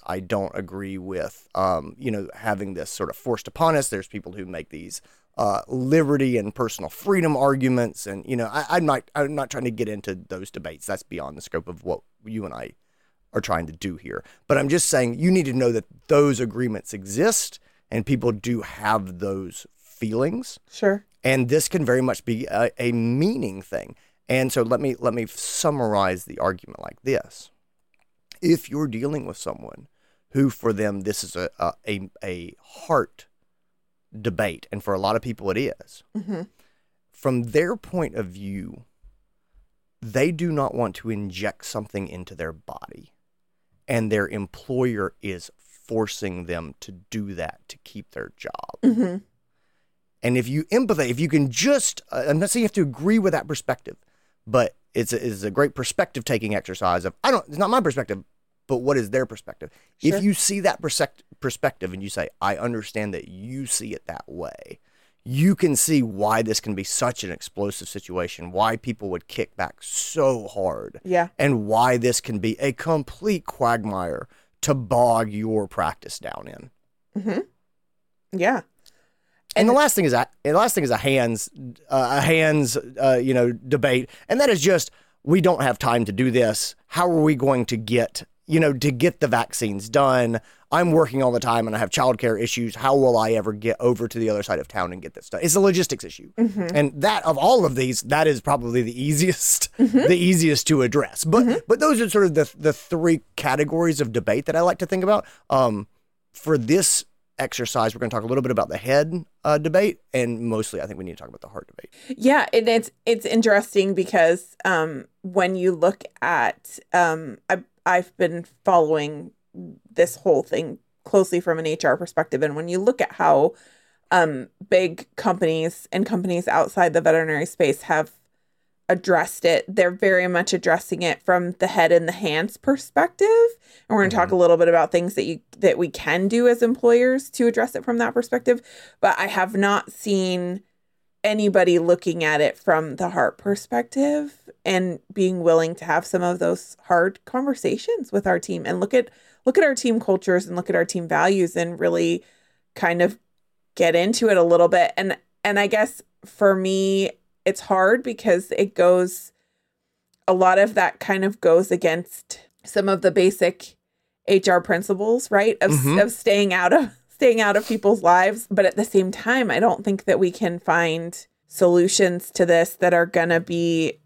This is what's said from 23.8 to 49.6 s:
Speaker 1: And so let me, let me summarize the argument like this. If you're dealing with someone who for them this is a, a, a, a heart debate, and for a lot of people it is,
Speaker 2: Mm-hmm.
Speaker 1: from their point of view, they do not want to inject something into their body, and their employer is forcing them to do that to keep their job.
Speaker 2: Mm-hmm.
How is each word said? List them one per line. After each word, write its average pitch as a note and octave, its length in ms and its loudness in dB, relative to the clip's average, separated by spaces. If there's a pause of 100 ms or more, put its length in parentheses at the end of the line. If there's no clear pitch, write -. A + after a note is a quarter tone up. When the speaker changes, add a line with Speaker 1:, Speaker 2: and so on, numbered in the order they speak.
Speaker 1:
And B2+ 240 0
so C3 100 0
let A#2 160 0
me, C3 200 -2
let A#2+ 140 -2
me A#2 140 -4
summarize G#2 1000 -2
the - 140 -14
argument F#2 420 -6
like - 220 -16
this. - 480 -6 (880)
If E3 300 0
you're D3 160 -4
dealing C3+ 400 -6
with - 100 -12
someone - 500 -14 (440)
who C#3 180 2
for A2+ 240 -2
them G2+ 280 -2
this G2+ 220 -6
is F2 140 -14
a, F2+ 120 -4 (100)
a, E2+ 120 -2 (160)
a, G2 220 -6 (140)
a F2 360 -10
heart - 680 -4 (920)
debate, G2+ 520 -4
and G2+ 120 -10
for G2+ 120 -4
a F#2+ 40 -2
lot G2+ 160 0
of A2 60 -2
people G#2+ 300 -8
it F#2+ 60 -2
is, - 460 -8 (140)
Speaker 2:
Mm-hmm. F#3 240 -10 (720)
Speaker 1:
from B2+ 400 -4
their F3 260 0
point F3 380 -6
of A2 100 -6
view, G2 580 -12 (1160)
they B2+ 300 0
do E3+ 200 -4
not C#3+ 220 -2
want A2+ 220 -4
to - 140 -12
inject G2+ 560 -8
something G#2 420 -10
into F2+ 280 -16
their D#2+ 180 -10
body, - 600 -20 (720)
and A2+ 240 -2
their G#2 160 0
employer G#2+ 920 -6
is F#2 360 -12
forcing G#2 880 -6
them E2 340 -8
to - 120 -20
do G2 440 -10
that E2 320 -12
to - 160 -20
keep - 280 -20
their G1+ 240 -12
job. - 480 -16
Speaker 2:
Mm-hmm. G#3+ 340 2 (1040)